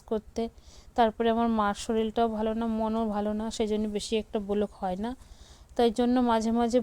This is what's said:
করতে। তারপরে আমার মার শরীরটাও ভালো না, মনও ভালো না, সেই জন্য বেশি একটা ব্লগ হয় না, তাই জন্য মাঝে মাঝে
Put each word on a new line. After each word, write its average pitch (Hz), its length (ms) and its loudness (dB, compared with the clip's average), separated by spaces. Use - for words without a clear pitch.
করতে। 220 320 -4
তারপরে 226 340 2
আমার 233 200 2
মার 208 260 2
শরীরটাও 226 440 0
ভালো 220 240 -2
না, 226 120 -2
মনও 220 300 0
ভালো 208 240 -2
না, 214 180 -4
সেই 220 160 -2
জন্য 214 180 0
বেশি - 200 -4
একটা 214 220 -4
ব্লগ 202 320 -2
হয় 185 220 -2
না, 233 80 -4
তাই 240 180 4
জন্য 247 300 2
মাঝে 226 300 2
মাঝে 233 320 2